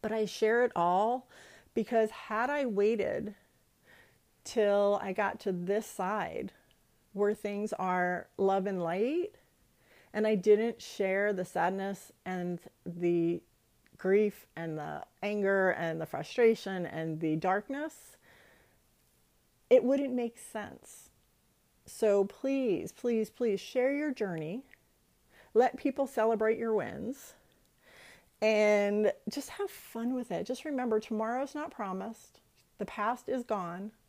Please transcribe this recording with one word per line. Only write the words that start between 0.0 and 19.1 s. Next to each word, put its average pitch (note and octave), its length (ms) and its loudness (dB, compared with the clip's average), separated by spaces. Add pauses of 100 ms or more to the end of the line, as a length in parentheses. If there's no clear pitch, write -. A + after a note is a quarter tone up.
But A3 100 -2
I A3 140 0
share A3+ 380 2
it A#3+ 120 0
all G3 500 2 (480)
because A3 360 2
had A#3 400 -4
I D4 160 0
waited G3+ 680 0 (1080)
till G3+ 580 2
I G3 100 -6
got G#3 280 -2
to G3 120 -2
this F#3+ 340 -2
side F#3+ 640 -4 (600)
where G3+ 220 2
things G#3 380 -6
are F3+ 640 -2
love F#3+ 300 2
and F#3+ 160 -2
light, A3+ 520 -2 (760)
and G#3+ 140 0
I A3 80 4
didn't G#3+ 480 4
share G3 500 0
the F#3 120 -4
sadness F#3+ 680 -4 (120)
and F3+ 360 -4 (240)
the E3+ 560 0 (580)
grief G#3 560 2
and D#3+ 240 -6
the D3+ 240 -8 (200)
anger G3 480 2
and E3 300 -2
the D#3+ 60 -4
frustration F#3+ 800 0
and D#3+ 360 -6
the D#3+ 160 0
darkness, G#3 800 -4 (1500)